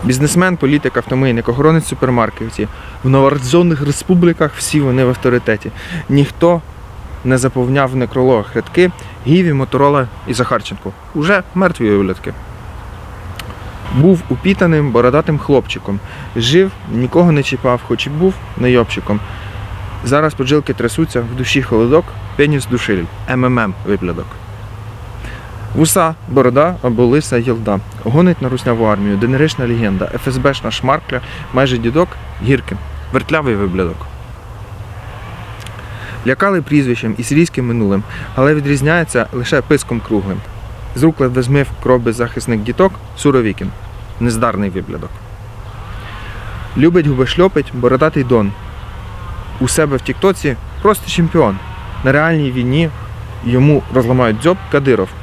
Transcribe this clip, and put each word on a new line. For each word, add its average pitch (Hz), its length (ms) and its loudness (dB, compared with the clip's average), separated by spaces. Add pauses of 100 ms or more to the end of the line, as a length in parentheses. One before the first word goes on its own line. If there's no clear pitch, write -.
Бізнесмен, 151 520 2
політик, 139 400 2
автомийник, 127 520 0
охоронець 151 380 4
супермаркетів. 113 800 -2 (360)
В 131 40 2
новорождених 139 760 4
республіках 165 760 2
всі - 240 0
вони 131 240 2
в 123 40 4
авторитеті. 120 640 0 (380)
Ніхто 160 520 4 (640)
не 127 140 2
заповняв 127 520 2
в 131 60 -4
некрологах 127 600 2
рядки 175 340 2 (360)
Гіві, 170 260 4
Моторола 135 560 2 (180)
і 123 80 -4
Захарченко. 107 580 -2 (220)
Уже 180 280 2 (120)
мертві 170 360 2
виблядки. 98 420 0 (1600)
Був 165 340 4
упітаним, 160 600 2
бородатим 127 480 4
хлопчиком. 101 600 0 (360)
Жив, 156 340 4 (220)
нікого 156 400 4
не 143 100 4
чіпав, 123 460 0
хоч 120 180 -2
і 139 40 -6
був 180 240 2 (220)
найобчиком. 120 640 2 (840)
Зараз 147 300 2
поджилки 139 400 2
трясуться, 120 460 0
в 117 160 -4
душі 131 260 0
холодок, 123 420 4 (320)
пеніс 147 300 2
душиль, 107 380 -2 (260)
М 127 140 2
М 127 140 2
М 104 160 0 (120)
виблядок. 92 400 -2 (1500)
Вуса, 160 400 2 (140)
борода 135 540 4
або 123 240 2
лиса 131 320 2
єлда. 113 420 0 (240)
Гонить 165 380 4
на 127 60 -2
русняву 120 360 0
армію, 101 320 2
Д 113 100 0
Н 127 100 2
Ршна 139 300 2
легенда, 107 480 0
Ф 117 140 -4
С 131 100 -2
Бшна 127 320 0
шмаркля, 131 500 -2 (320)
майже 127 260 2
дідок, 131 300 2 (340)
Гіркін. 113 360 0 (340)
Вертлявий 127 420 0
виблядок. 92 420 0 (2250)
Лякали 180 360 2
прізвищем 123 560 2
і 120 40 -4
сирійським 139 440 2
минулим, 104 360 2 (320)
але 139 200 4
відрізняється 143 800 2
лише 127 300 0
писком - 380 0
круглим. 98 380 -2 (580)
З 127 60 0
рук 160 180 4
ледве 127 220 2
змив 135 240 2 (160)
кров 123 180 4
беззахисних 117 600 -2
діток 123 320 2 (240)
Суровікін. 110 540 2 (500)
Нездарний 110 500 0
виблядок. 90 400 -8 (1700)
Любить 165 300 6
губи 131 200 2
шльопить 165 480 2
бородатий 131 500 2
дон. 110 280 2 (1080)
У 127 80 0
себе 147 280 2
в 123 40 0
Тіктоці 156 560 0 (260)
просто 202 280 2
чемпіон. 156 460 2 (480)
На 131 80 4
реальній 151 380 2
війні 131 400 0 (540)
йому 127 380 4 (120)
розламають 120 480 2
дзьоб 175 140 4 (160)
Кадиров. 123 360 2 (140)